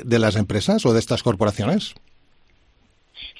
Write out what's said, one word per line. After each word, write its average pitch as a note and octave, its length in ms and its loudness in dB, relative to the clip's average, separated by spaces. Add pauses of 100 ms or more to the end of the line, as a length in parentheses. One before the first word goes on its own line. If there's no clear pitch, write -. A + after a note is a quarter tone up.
de A#2 120 2
las A2 200 2
empresas G#2+ 480 0
o A#2+ 80 4
de A2+ 80 4
estas - 220 -4
corporaciones? G#2+ 720 -2 (1500)